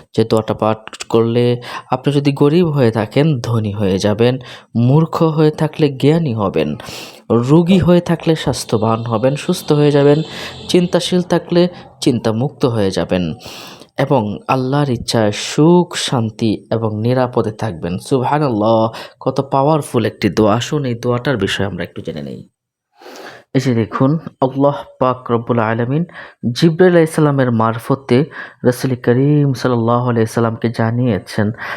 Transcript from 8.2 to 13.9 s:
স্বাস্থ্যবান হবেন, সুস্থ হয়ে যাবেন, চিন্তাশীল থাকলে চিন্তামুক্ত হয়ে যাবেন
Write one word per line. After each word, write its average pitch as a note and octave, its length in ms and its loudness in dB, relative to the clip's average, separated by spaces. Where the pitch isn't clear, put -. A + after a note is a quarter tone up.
স্বাস্থ্যবান A2+ 720 -2
হবেন, A#2 300 0
সুস্থ - 360 -4
হয়ে D3 240 4
যাবেন, C#3+ 220 4
চিন্তাশীল F3+ 540 2
থাকলে F3 400 0
চিন্তামুক্ত A#2 640 -2
হয়ে A2 260 0
যাবেন F2+ 340 -2